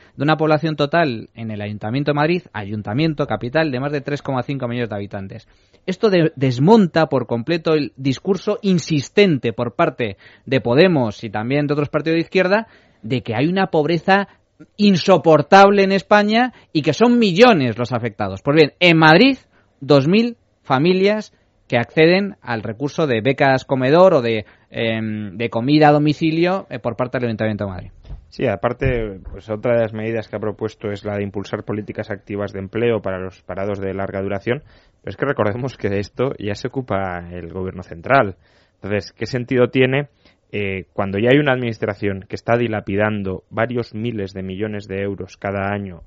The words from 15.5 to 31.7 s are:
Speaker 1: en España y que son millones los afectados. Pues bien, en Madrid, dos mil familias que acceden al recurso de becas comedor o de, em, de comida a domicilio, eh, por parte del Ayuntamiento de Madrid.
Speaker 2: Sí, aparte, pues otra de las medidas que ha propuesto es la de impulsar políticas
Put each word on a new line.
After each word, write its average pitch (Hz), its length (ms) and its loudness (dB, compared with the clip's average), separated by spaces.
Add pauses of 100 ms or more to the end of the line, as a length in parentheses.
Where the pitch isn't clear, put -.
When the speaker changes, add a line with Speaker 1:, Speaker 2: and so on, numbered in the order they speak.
Speaker 1:
en 190 80 0
España 208 600 2 (200)
y 156 100 0
que 151 100 0
son 240 260 4
millones 180 600 4
los 120 140 -4
afectados. 104 500 -4
Pues 143 140 0
bien, 151 240 4
en 170 180 6
Madrid, 175 400 6 (420)
dos 139 280 4
mil 233 280 2 (260)
familias 185 680 0 (340)
que 127 120 0
acceden 175 640 2
al 117 200 -6
recurso 127 440 -4
de 117 140 0
becas 131 440 2
comedor 143 480 4
o 143 100 2
de, 113 220 -2 (260)
em, 110 680 -6
de 117 120 -4
comida 147 380 2
a 147 40 6
domicilio, 160 760 0
eh, 127 120 -12
por 117 160 -6
parte 127 220 -6
del 123 100 -2
Ayuntamiento 107 360 -2
de 98 60 -6
Madrid. 92 200 -14 (380)
Speaker 2:
Sí, - 180 -4
aparte, 117 760 -2 (100)
pues 101 180 -16
otra 110 280 -2
de 117 60 2
las 107 100 -2
medidas 110 360 -6
que - 80 -10
ha 101 40 -8
propuesto 107 500 -6
es 101 140 -10
la 104 120 -6
de 104 60 -4
impulsar 101 400 -8
políticas 107 480 -8